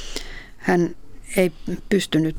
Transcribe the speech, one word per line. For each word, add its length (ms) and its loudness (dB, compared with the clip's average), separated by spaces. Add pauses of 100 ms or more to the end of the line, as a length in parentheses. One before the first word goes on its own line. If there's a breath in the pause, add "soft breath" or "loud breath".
(560 loud breath)
hän 400 2 (400)
ei 160 4 (360)
pystynyt 500 2